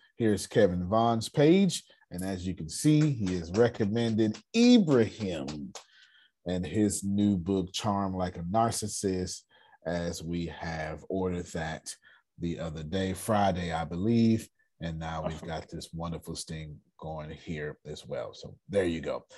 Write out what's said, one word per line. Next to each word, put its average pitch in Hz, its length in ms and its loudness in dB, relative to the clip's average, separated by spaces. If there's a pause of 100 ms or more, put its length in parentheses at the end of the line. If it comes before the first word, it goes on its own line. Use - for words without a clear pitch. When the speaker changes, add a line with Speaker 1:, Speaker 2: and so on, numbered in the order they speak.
(160)
Speaker 1:
Here's 104 300 0
Kevin 90 420 4
Vaughn's 113 420 2
page. 170 540 4 (280)
And 90 120 -8
as 92 220 -4
you 92 80 -2
can 80 160 -8
see, 151 400 4
he 104 280 0
has 82 160 -8
recommended 113 840 2 (180)
Ibrahim 107 1160 4 (720)
and 90 180 -2
his 101 400 0
new 101 340 4
book, 92 360 -2
Charm 98 400 -2
Like 92 240 -4
a 85 40 -8
Narcissist, 98 1000 -2 (440)
as 85 360 -4
we 85 240 -4
have 80 640 -8
ordered 90 380 -4
that 80 440 -8 (460)
the 85 220 -4
other 80 240 -8
day, 95 300 -2
Friday, 90 600 0
I 80 120 -2
believe. 113 600 2 (340)
And 82 180 -6
now 80 240 -6
we've 80 120 -4
Speaker 2:
Awesome. 78 120 -12
Speaker 1:
got 80 220 -8
this 82 220 -12
wonderful 82 440 -8
sting 78 420 -10 (200)
going 80 320 -10
here 78 560 -10
as - 200 -14
well. - 280 -8
So 50 220 -18 (140)
there 95 160 2
you 82 160 -2
go. 67 240 -6 (120)